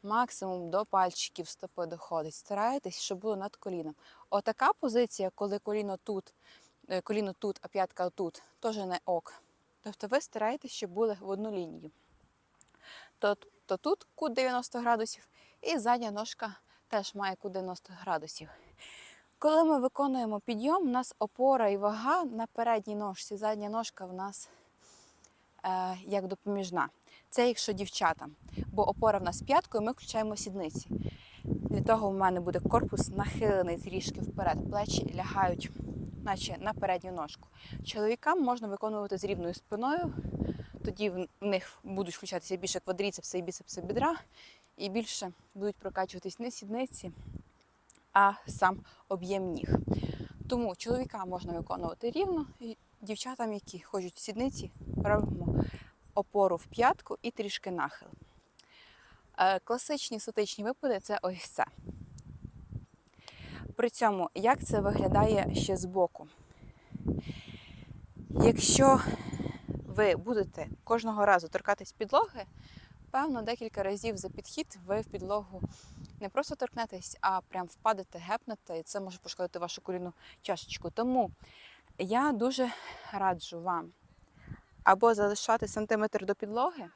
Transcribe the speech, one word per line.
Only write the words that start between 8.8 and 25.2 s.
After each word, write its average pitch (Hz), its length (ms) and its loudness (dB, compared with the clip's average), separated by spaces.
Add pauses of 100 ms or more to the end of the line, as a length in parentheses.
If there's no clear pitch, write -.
ок. 175 280 -2 (500)
Тобто 208 240 -10
ви 262 140 2
стараєтесь, 233 500 -2
щоб 185 200 -8
були 208 300 0
в 196 80 -10
одну 208 220 -2
лінію. 160 400 -8 (1300)
То, 202 180 2 (280)
то 185 120 -2
тут - 380 -2
кут 294 180 -2
дев'яносто 254 460 0
градусів, 233 480 0 (340)
і 320 160 0
задня 233 340 2
ножка 208 440 -8 (320)
теж 208 280 -2
має 190 200 -2
кут 196 160 -8
дев'яносто 185 500 -6
градусів. 160 480 -4 (880)
Коли 311 240 6
ми 311 160 6
виконуємо 254 600 0
підйом, 262 440 0
у 262 80 2
нас 247 280 0
опора 247 500 4
і 202 80 2
вага 220 460 2
на 226 240 -4
передній 220 480 0
ножці, 202 420 -6
задня 208 320 -2
ножка 220 360 -6
в 180 80 -12
нас, 196 360 -8 (1120)